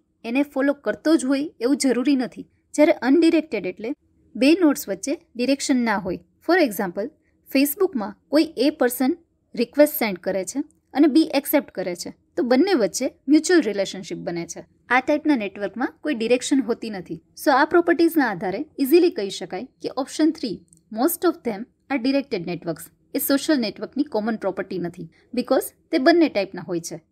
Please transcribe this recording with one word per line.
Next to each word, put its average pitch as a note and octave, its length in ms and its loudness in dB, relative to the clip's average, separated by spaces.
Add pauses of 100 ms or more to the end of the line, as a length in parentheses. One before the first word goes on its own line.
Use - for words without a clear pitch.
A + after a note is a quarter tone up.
(240)
એને A#3+ 200 -2
ફોલો C#4 300 0
કરતો C#4+ 420 0
જ B3 100 -2
હોય C#4 340 -2
એવું C4 180 0
જરૂરી B3+ 380 2
નથી. - 320 -6 (260)
જ્યારે D4+ 180 4
અનડિરેક્ટેડ D4+ 760 2
એટલે G#3 300 -8 (400)
બે C4+ 260 4
નોડ્સ - 280 2
વચ્ચે C4+ 320 -6 (140)
ડિરેક્શન B3+ 420 0
ના A3+ 200 0
હોય. F3+ 220 -6 (300)
For F4 120 4
example, G#3 480 -2 (460)
Facebook-માં C4+ 600 0 (120)
કોઈ D#4 300 0
એ C4 120 2
પર્સન B3+ 480 0 (380)
રિક્વેસ્ટ C#4+ 380 2
સેન્ડ G#3 240 -4
કરે F#3+ 280 -4
છે C#4 180 -6 (300)
અને D4 140 4
બી D4 140 4
એક્સેપ્ટ C#4+ 500 0
કરે F3+ 240 -6
છે, - 180 -14 (240)
તો E4+ 60 0
બંને C4 300 4
વચ્ચે A#3+ 400 0 (140)
મ્યુચ્યુઅલ D#4 340 4
રિલેશનશિપ F#3+ 560 -6
બને E3+ 280 -6
છે. E3+ 200 -18 (240)
આ B3 100 4
ટાઈપના D4 360 0
નેટવર્કમાં G#3 680 -6
કોઈ D4 120 -4
ડિરેક્શન B3 480 0
હોતી A3 280 -6
નથી. F3+ 340 -12 (220)
So, D4+ 60 4
આ C4+ 140 4
પ્રોપર્ટીઝના E4+ 640 2
આધારે F#3+ 360 -6 (140)
ઇઝીલી D#4+ 300 4
કહી G3+ 200 -4
શકાય F#3 340 -10 (180)
કે - 160 -8
ઓપ્શન D#4 340 0
થ્રી, A#3 300 -8 (320)
most D#4+ 360 0
of E4+ 60 -2 (120)
them G#3+ 180 -8 (280)
are B3+ 120 -4
directed C4+ 340 -2
networks, E3 520 -8 (240)
એ - 40 -2
સોશિયલ C#4 400 0
નેટવર્કની G#3 440 -6
કોમન A3 320 -4
પ્રોપર્ટી F#3+ 420 -6
નથી, E3+ 320 -8 (260)
because C4 280 0 (280)
તે D#4+ 60 0
બંને D#4+ 320 4
ટાઈપના F#3+ 320 -4
હોય F3 180 -6
છે, E3 320 -12